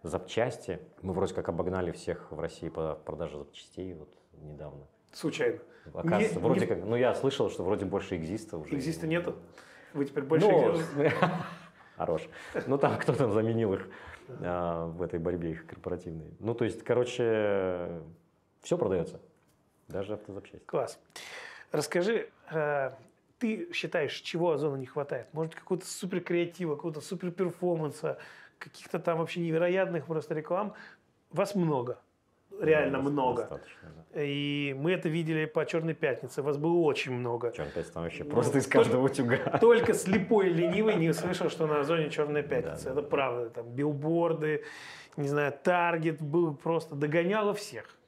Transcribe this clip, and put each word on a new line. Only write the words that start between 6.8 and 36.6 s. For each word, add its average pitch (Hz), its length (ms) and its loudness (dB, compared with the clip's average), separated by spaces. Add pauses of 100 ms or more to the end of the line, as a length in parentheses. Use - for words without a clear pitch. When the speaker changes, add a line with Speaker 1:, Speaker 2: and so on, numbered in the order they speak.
Speaker 1:
ну, 110 120 0
я 120 180 4
слышал, 131 340 2
что - 160 -4
вроде 98 220 0
больше 95 300 -2
Экзиста 82 420 -6
уже 76 160 -6
Speaker 2:
Экзиста 156 320 -4
Speaker 1:
не 160 100 2
Speaker 2:
нету? 175 200 -2 (580)
Вы 143 100 0
теперь 139 200 -4
больше 156 220 6
Speaker 1:
Ну, 160 260 8
Speaker 2:
Экзиста? 151 400 2 (440)
Speaker 1:
<laughs> - 400 -20
хорош. 82 320 -2 (380)
Ну, 131 100 2
там 139 220 4
кто - 160 2
там 120 180 4
заменил 110 420 2
их, 98 140 -6 (400)
Speaker 2:
Да. 127 140 -14
Speaker 1:
а, 87 440 -2
в 82 140 -8
этой 85 200 -4
борьбе 85 320 -2
их 80 140 -10
корпоративной. 85 720 -10
Ну, 113 140 -2
то 120 100 0
есть, 101 200 -4
короче, 101 1160 0 (600)
всё - 160 0
продаётся. 92 420 0 (680)
Даже 101 260 -8
автозапчасти. 98 520 -14
Speaker 2:
Класс. - 320 -4 (720)
Расскажи, 175 560 0 (220)
э, 147 400 0 (480)
ты 214 340 -2
считаешь, 160 420 -2
чего 170 360 0
Озону 143 260 0
не 131 100 -6
хватает? 139 460 -6
Может, 160 220 -6
какого-то - 320 -6
суперкреатива, 175 880 -2
какого-то 156 260 -6
суперперформанса, 170 1160 -2 (400)
каких-то - 400 -8
там 165 200 0
вообще 165 220 -2
невероятных 170 680 2
просто 160 280 -4
реклам? 180 400 -2 (560)
Вас 190 240 0
много. 143 440 2 (640)
Реально 151 380 4
Speaker 1:
Да, 135 120 0
Speaker 2:
много. 127 320 2
Speaker 1:
достаточно, - 460 -12 (260)
да. 156 80 -2
Speaker 2:
И 143 560 -2
мы 156 140 2
это 170 180 0
видели 156 340 0
по 151 220 0
"Чёрной 160 280 0
пятнице". 135 480 -2
Вас 143 140 0
было 170 220 4